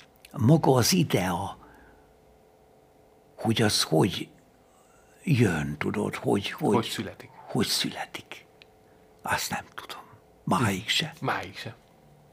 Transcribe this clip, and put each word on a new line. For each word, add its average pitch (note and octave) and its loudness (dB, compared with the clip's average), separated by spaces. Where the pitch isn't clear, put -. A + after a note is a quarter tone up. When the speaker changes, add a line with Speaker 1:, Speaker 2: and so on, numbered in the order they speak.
Speaker 1:
maga D3 6
az B2 4
idea, F#2 0
hogy A2+ 0
az G#2+ 2
hogy C#3 2
jön, E2+ 2
tudod, G2+ -4
hogy, A2 -2
hogy C3 0
Speaker 2:
Hogy A2+ 2
születik. - -10
Speaker 1:
hogy - 0
születik. - -6
Azt - -4
nem - -6
tudom. - -16
Máig G2+ 0
Speaker 2:
Hm. - -12
Speaker 1:
se. - 0
Speaker 2:
Máig - -4
se. - -12